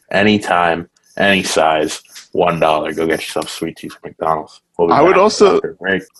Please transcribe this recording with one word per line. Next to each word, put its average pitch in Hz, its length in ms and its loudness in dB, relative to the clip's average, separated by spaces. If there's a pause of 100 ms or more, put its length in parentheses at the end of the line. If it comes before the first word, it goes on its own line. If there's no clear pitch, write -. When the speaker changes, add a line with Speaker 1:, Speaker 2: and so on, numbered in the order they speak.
(100)
Speaker 1:
anytime, 87 800 0 (260)
any 95 260 2
size, 78 600 0 (300)
one 87 280 0
dollar. 78 320 0
Go 80 140 -4
get 78 160 -2
yourself - 260 -8
sweet 80 300 -10
tea - 100 -14
from - 120 -18 (100)
McDonald's. 80 500 -4 (160)
We'll 85 120 2
be - 60 2
Speaker 2:
I 139 60 4
would 170 120 4
Speaker 1:
back 180 80 2
Speaker 2:
also, 104 360 4
Speaker 1:
after - 140 -2
a - 60 -14
break. 95 260 -4 (180)